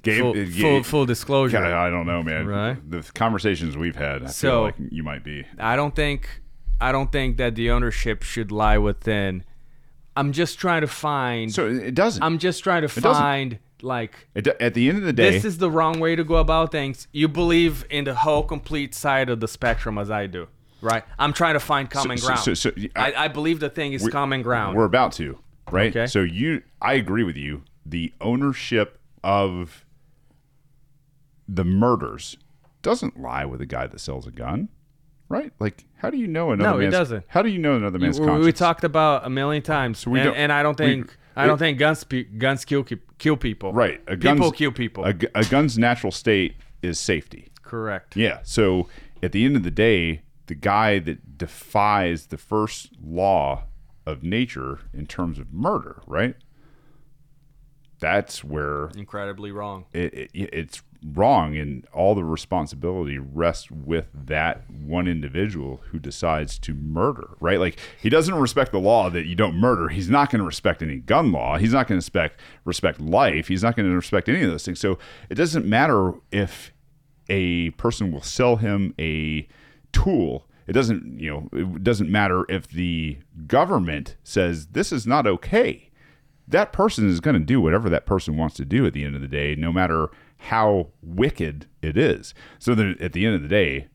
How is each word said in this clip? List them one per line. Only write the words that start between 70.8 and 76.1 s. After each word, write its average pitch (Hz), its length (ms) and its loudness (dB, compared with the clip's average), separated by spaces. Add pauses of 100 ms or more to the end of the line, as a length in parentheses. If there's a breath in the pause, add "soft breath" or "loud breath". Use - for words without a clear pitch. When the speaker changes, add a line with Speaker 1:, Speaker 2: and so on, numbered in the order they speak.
Speaker 1:
any 73 160 -6
gun 113 360 2
law. 67 240 -2
He's 113 160 2
not 131 140 2
gonna - 100 0
respect, 85 420 -2 (240 loud breath)
respect 82 380 -2
life. 82 480 2
He's 92 140 0
not 117 120 2
gonna 95 200 2
respect 90 340 0
any 170 140 2
of 98 60 2
those 80 140 -4
things. 90 160 -8
So 95 180 0 (320 loud breath)
it 92 60 -6
doesn't 160 300 0
matter 107 480 4 (180)